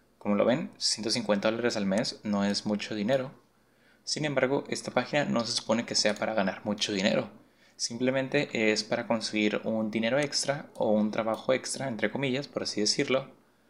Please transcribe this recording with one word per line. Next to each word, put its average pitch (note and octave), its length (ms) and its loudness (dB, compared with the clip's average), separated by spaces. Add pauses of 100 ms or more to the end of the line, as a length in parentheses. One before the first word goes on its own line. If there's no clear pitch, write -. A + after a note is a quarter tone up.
(180)
Como G#2 180 -2
lo G2+ 80 2
ven, D3 340 2
ciento A2 340 -2
cincuenta A2 380 0
dólares A#2 280 0
al G2+ 80 0
mes G2 380 0
no G2+ 200 2
es G2+ 220 0
mucho G#2+ 280 -2
dinero. B2+ 380 0 (720)
Sin D3 220 -4
embargo, C#3 420 2
esta - 240 -6
página C#3 320 0
no A#2 220 0
se A#2+ 80 -4
supone A2+ 320 0
que G#2+ 100 -6
sea G#2 180 2
para A2 200 -2
ganar F#2+ 320 0
mucho G#2 260 -2
dinero. G2+ 380 2 (480)
Simplemente B2+ 960 0
es G#2 100 0
para A#2+ 240 -2
conseguir G#2+ 560 2
un A2 280 -2
dinero A#2 280 0
extra C#3+ 540 -2
o - 180 0
un G#2+ 200 4
trabajo A2 420 -2
extra, C3 340 -4
entre G#2+ 240 -2
comillas, C3+ 380 -2
por G#2 140 -4
así - 180 -4
decirlo, C3+ 500 0 (380)